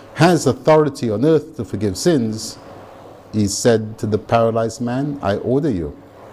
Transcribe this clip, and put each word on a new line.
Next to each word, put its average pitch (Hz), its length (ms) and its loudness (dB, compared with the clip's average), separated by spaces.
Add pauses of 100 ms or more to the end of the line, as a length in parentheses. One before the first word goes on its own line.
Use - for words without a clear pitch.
(140)
has 165 320 4
authority 139 640 2
on 107 140 -2
earth 156 320 2
to 117 80 -6
forgive 98 320 -4
sins, 113 640 -2 (760)
he 104 160 0
said 110 500 0
to - 80 -6
the 104 120 -2
paralyzed 113 640 0
man, 135 420 -4
"I 101 140 0
order 139 340 -2
you, 82 240 -4 (380)